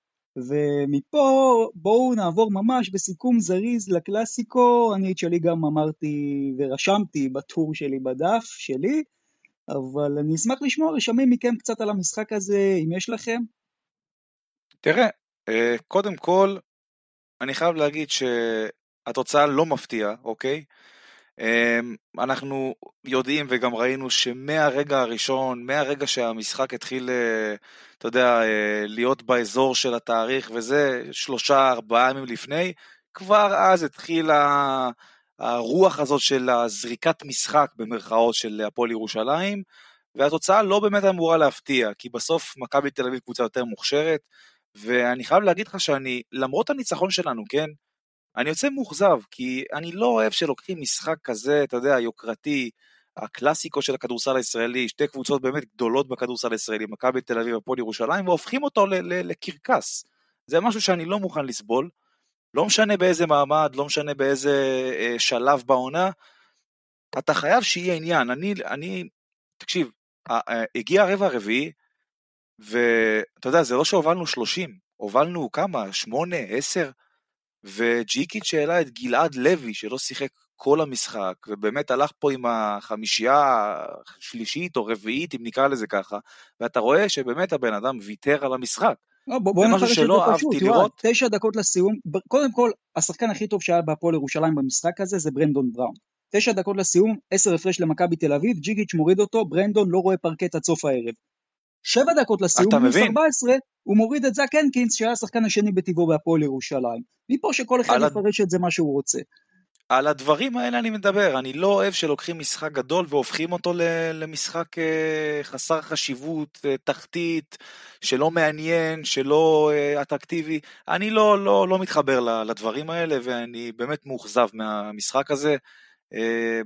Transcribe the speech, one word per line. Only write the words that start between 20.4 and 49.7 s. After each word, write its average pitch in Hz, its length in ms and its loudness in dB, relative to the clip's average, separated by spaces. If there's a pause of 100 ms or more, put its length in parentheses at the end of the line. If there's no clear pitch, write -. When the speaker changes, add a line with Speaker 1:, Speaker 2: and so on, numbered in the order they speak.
Speaker 2:
אמ, 117 560 0 (220)
אנחנו 135 560 -4 (300)
יודעים 131 460 -2
וגם 123 240 0
ראינו 127 360 -2
שמהרגע 143 920 0
הראשון, 123 640 -4
מהרגע 139 400 -2
שהמשחק 117 680 -4
התחיל, 127 360 -8
אה, 113 440 -2 (440)
אתה 117 100 -8
יודע, 120 340 4
אה, 107 440 0
להיות 120 360 -2
באזור 120 520 2
של 120 200 0
התאריך 117 600 -2
וזה, 127 480 0 (100)
שלושה, 135 580 2
ארבעה 117 400 2
ימים 135 140 -8
לפני, 147 480 -6 (420)
כבר 202 420 2
אז 190 260 6
התחיל 160 480 -2
ה-, 143 600 4 (480)
הרוח 120 600 2
הזאת 143 220 0
של 127 300 0
הזריקת 120 720 -2
משחק, 143 520 0
במרכאות, 113 580 0
של 107 260 -6
הפועל 113 300 -2
ירושלים, 135 720 -4 (520)
והתוצאה 156 480 2
לא 202 180 2
באמת 202 240 0
אמורה 170 320 4
להפתיע, 135 640 2
כי 123 100 -16
בסוף 120 480 -4
מכבי 139 340 -2
תל 135 160 -4
אביב 127 140 -4
קבוצה 123 220 -6
יותר 120 220 -2
מוכשרת, 147 560 -2 (540)
ואני 123 500 -2
חייב 180 180 4
להגיד 190 260 0
לך 190 120 -12
שאני, 131 420 -2 (100)
למרות 131 380 -2
הניצחון 196 400 -2
שלנו, 147 380 -4
כן, 151 180 -2 (720)
אני 123 120 -2
יוצא 160 220 -2
מאוכזב, 196 480 2 (120)
כי 127 420 -6